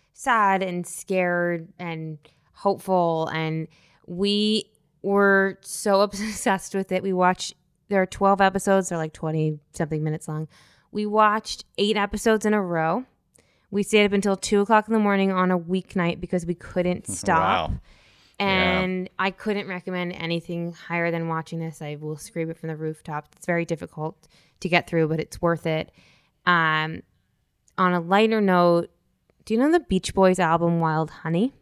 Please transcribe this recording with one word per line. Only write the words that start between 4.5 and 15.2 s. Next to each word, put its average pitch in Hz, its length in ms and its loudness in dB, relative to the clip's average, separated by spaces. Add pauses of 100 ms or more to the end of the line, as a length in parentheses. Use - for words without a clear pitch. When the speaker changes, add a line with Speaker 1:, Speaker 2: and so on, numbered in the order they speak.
Speaker 1:
were 196 600 2
so - 380 0
<laughs> - 20 4
obsessed 202 720 -2
with 190 180 -4
it. 185 100 -2
We 190 120 -2
watched, 180 400 0 (340)
there 196 140 2
are 185 40 2
twelve 196 360 2
episodes. 190 480 2
They're, 175 80 -4
like, 160 160 -6
twenty-something 156 880 -4
minutes 156 260 -6
long. 156 180 -8 (460)
We 208 140 -4
watched 214 580 0 (140)
eight 208 180 2
episodes 214 480 0
in 214 100 2
a 208 80 2
row. 170 420 -2 (680)
We 202 120 0
stayed 208 220 4
up 196 60 0
until 196 240 2
two 202 260 0
o'clock 214 260 4
in 226 60 0
the 220 40 4
morning 196 320 2